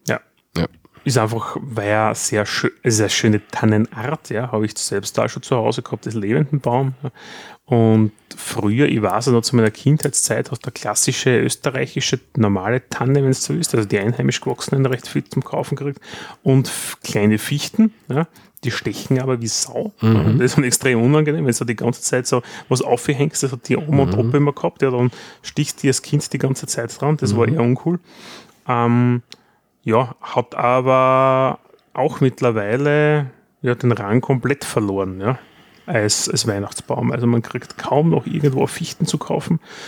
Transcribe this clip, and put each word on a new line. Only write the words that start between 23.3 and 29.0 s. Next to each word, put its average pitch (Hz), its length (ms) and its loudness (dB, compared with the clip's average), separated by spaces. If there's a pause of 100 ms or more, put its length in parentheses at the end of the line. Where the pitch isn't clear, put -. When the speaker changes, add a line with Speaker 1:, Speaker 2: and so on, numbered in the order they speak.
Speaker 1:
Das 131 100 -2
hat 127 160 -12
die 156 80 2
Oma 147 260 2
und 135 100 2
Speaker 2:
Mhm. 101 60 0 (100)
Speaker 1:
Opa 135 80 2
immer 143 160 2
gehabt. - 300 -4
Ja, 135 80 2
dann 123 200 2 (320)
sticht - 400 -6
dir 139 80 4
das - 120 -2
Kind - 300 -2
die 139 60 -4
ganze 135 280 -2
Zeit - 340 -6
dran. 151 160 0
Das 107 200 0
war 117 100 4
Speaker 2:
Mhm. 135 80 0
Speaker 1:
eher 156 80 2
uncool. 135 380 0 (680)
Ähm, 120 540 2 (600)